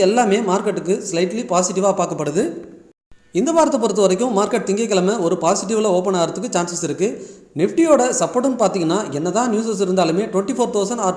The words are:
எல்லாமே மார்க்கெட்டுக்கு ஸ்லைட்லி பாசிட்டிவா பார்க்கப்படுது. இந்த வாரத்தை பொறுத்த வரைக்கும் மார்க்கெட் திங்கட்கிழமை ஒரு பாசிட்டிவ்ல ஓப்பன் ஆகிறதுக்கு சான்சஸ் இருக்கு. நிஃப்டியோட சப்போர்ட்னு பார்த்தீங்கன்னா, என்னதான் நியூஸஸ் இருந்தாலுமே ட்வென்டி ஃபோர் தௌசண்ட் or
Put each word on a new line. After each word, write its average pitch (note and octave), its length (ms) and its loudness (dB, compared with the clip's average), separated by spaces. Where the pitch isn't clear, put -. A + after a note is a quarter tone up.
எல்லாமே G#3+ 320 4
மார்க்கெட்டுக்கு F#3+ 440 0
ஸ்லைட்லி F#3 420 -2
பாசிட்டிவா F#3 480 2
பார்க்கப்படுது. D#3 440 -2
இந்த C4+ 140 2
வாரத்தை D#4 280 4
பொறுத்த G#3 200 0
வரைக்கும் G3 340 2
மார்க்கெட் G#3 300 0
திங்கட்கிழமை G3 480 0
ஒரு F3 180 0
பாசிட்டிவ்ல G3+ 520 0
ஓப்பன் F#3 220 0
ஆகிறதுக்கு E3+ 380 -2
சான்சஸ் F3 320 -4
இருக்கு. D3 200 -2
நிஃப்டியோட C4 420 4
சப்போர்ட்னு B3 420 0
பார்த்தீங்கன்னா, F3+ 380 0
என்னதான் F3+ 360 0
நியூஸஸ் G#3+ 300 -2
இருந்தாலுமே F3+ 400 2
ட்வென்டி G3+ 220 0
ஃபோர் A#3 200 0
தௌசண்ட் G#3 300 -2
or F#3 100 2